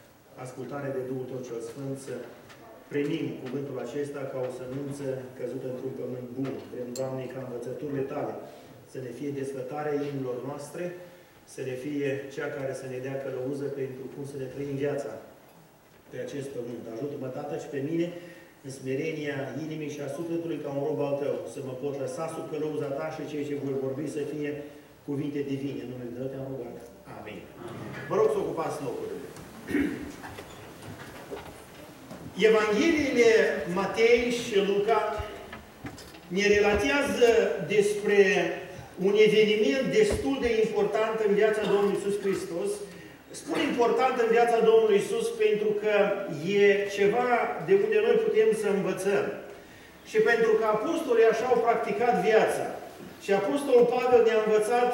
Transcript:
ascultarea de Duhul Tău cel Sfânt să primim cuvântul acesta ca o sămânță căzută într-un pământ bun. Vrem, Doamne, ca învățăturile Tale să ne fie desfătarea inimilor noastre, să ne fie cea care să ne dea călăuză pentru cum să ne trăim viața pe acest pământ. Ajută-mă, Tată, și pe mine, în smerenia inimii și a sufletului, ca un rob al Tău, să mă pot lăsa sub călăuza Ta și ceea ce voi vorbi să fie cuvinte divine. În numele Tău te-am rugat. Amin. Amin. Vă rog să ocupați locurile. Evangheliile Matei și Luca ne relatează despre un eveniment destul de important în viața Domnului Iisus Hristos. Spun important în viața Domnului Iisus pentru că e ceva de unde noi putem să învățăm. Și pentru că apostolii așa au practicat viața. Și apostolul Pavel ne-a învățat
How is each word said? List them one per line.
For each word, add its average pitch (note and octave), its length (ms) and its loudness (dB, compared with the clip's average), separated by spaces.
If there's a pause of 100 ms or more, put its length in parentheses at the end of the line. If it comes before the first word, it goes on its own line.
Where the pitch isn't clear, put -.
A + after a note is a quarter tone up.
(460)
ascultarea C3 520 -8
de B2+ 120 -2
Duhul B2+ 200 -6
Tău B2+ 180 -8
cel A#2 220 -8
Sfânt C3+ 260 -8 (120)
să B2+ 80 -8 (800)
primim C#3+ 320 -2 (180)
cuvântul C3+ 420 -6
acesta C#3+ 360 -6 (100)
ca C3+ 60 -8 (100)
o - 20 -6 (100)
sămânță C3+ 480 -8 (300)
căzută C3 320 -6
într-un B2+ 300 -8
pământ B2 280 -8 (100)
bun. C3+ 160 -4 (180)
Vrem, B2 180 -8 (100)
Doamne, C3 240 -6 (100)
ca C3 80 -10
învățăturile B2+ 720 -6
Tale - 240 -6 (560)
să - 140 -14
ne A#2+ 120 -10
fie C#3+ 140 -6 (100)
desfătarea C#3+ 600 -4
inimilor C3 360 -4 (120)
noastre, E3+ 340 -10 (720)
să C#3 160 -12
ne B2+ 140 -6
fie C#3+ 260 -2 (260)
cea D3 220 -6
care C3+ 240 -4
să C3+ 80 -12
ne B2+ 160 -8
dea C3+ 180 -6
călăuză C3+ 440 -6 (120)
pentru C3 240 -8 (100)
cum C#3+ 180 -10
să D3 100 -12
ne C3 120 -8
trăim C#3 300 -6
viața - 280 -4 (1000)
pe C#3 160 -12
acest C3+ 300 -8
pământ. A#2+ 280 -10 (100)
Ajută-mă, C3 420 -8
Tată, C#3+ 280 -8
și - 100 -12
pe C3+ 160 -4
mine, E3 180 0 (580)
în C3 120 -12
smerenia C#3+ 600 -4 (280)
inimii D#3 300 -8
și C#3+ 80 -8
a C#3 140 -6
sufletului, E3 460 -4
ca C#3+ 140 -8
un C#3+ 100 -2
rob - 200 -2
al C#3 160 -2
Tău, - 120 -2 (180)
să C#3+ 140 -10
mă B2+ 140 -8
pot C#3 120 -4 (100)
lăsa D#3+ 220 -6 (100)
sub C#3 160 -8
călăuza C#3+ 460 -4
Ta D#3 180 -4
și C#3+ 140 -8
ceea C#3+ 180 -4
ce C#3 160 -4
voi C3+ 220 -4
vorbi C3+ 300 -6
să D3 60 -4 (120)
fie D3 180 -4 (560)
cuvinte C#3+ 320 -4 (140)
divine. C3+ 300 -6
În A#2+ 80 -10
numele B2 260 -10
Tău C3 140 -6
te-am C3+ 220 -8
rugat. A#2+ 240 -10 (400)
Amin. - 220 -14 (300)
Amin. - 200 -10 (200)
Vă F#3+ 100 -2
rog A3 140 4
să G3+ 60 -2
ocupați D#3+ 480 -4
locurile. - 400 -8 (3250)
Evangheliile A#3+ 840 4 (460)
Matei A#3 460 4 (200)
și G#3 120 -4 (140)
Luca G#3+ 300 2 (1400)
ne G3+ 100 2 (100)
relatează A#3+ 720 4 (460)
despre G3+ 440 4 (880)
un G#3 60 4 (140)
eveniment G#3+ 580 4 (140)
destul C4+ 360 2 (100)
de A3+ 60 2 (120)
important A3 540 2 (100)
în G3 140 4
viața G#3+ 200 4 (100)
Domnului G3 260 4
Iisus G3+ 260 -2
Hristos. F#3+ 460 -2 (720)
Spun E4 180 -4 (100)
important B3 540 2
în A3 140 4
viața A#3 320 6
Domnului A3 300 8
Iisus - 260 0 (180)
pentru G#3 260 2 (120)
că G#3+ 120 2 (680)
e G3+ 40 10 (300)
ceva G#3+ 320 4 (400)
de F#3+ 60 6 (100)
unde G#3+ 220 2
noi A#3+ 200 6
putem A3 240 4 (120)
să G3+ 80 -2
învățăm. F#3 560 0 (840)
Și A3 80 -2 (120)
pentru A3+ 280 4
că A3+ 80 0
apostolii A3+ 640 4
așa A3+ 180 0
au B3 180 4
practicat A3 460 2 (140)
viața. A3 380 4 (580)
Și G3 100 -2
apostolul B3+ 600 4
Pavel A#3+ 280 6
ne-a A3 220 4
învățat A#3+ 480 4